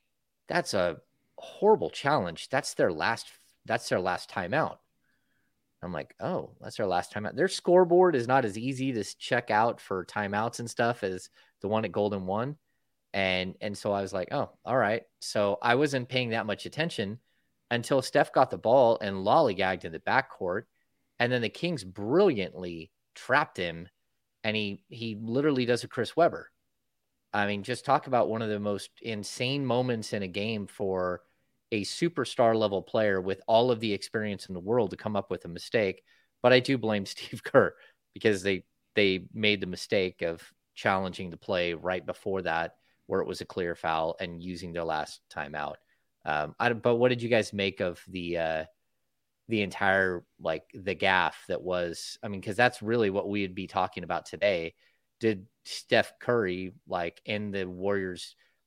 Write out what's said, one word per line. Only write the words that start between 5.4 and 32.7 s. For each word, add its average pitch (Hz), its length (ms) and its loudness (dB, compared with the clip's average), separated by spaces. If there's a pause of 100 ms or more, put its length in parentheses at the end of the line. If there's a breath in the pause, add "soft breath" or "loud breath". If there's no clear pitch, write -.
I'm 90 100 -8
like, 73 300 -8
"Oh, 135 400 -6
that's - 160 -14
their 107 100 0
last 90 240 0
timeout." 107 240 -6
Their 170 140 2
scoreboard 180 680 6
is 120 120 0
not 131 180 4
as 101 120 -4
easy 131 360 -4
to 110 80 -2
s-, - 140 -8
check - 360 -2
out 110 300 2
for 92 240 -6
timeouts 104 540 -4
and 117 100 -8
stuff 120 340 -2
as 92 260 -6 (320 soft breath)
the 98 60 -4
one 110 160 0
at 104 80 -4
Golden 104 340 0
One. 113 320 -4 (560)
And, 92 480 0
and 104 160 -6
so 104 160 -2
I 101 80 0
was 95 120 -6
like, 92 180 -4
"Oh, 135 200 -4 (140)
all 123 120 0
right." 113 260 2 (180)
So 101 400 0
I 120 140 4
wasn't 135 340 0
paying 127 200 -2
that 113 160 -2
much 104 200 -4
attention 117 540 -4 (520)
until 123 300 2
Steph - 320 2
got 135 180 4
the 101 60 -4
ball 117 440 6
and 98 160 -4
lollygagged 95 680 2
in 87 60 -10
the 80 80 -8
backcourt. 104 640 -2 (560)
And 120 120 4
then 123 100 2
the 110 80 0
Kings 165 340 -4
brilliantly 95 1080 0 (240)
trapped 147 420 0
him. 85 300 -4 (560)
And 107 120 0
he, 104 340 -4
he 113 300 -8
literally 127 460 0
does 117 180 2
a 113 40 -10
Chris - 280 -6
Webber. 160 360 2 (840)
I 101 140 2
mean, 101 160 -4
just 120 220 -6
talk 143 220 2
about 120 220 4
one 110 140 -2
of 110 60 -4
the 107 100 -2
most 104 320 -4 (100)
insane 123 640 -4
moments 123 480 0
in 107 80 -2
a 95 60 -4
game 101 400 -4
for 92 540 -2 (500)
a 110 120 -2
superstar 120 720 2
level 101 280 2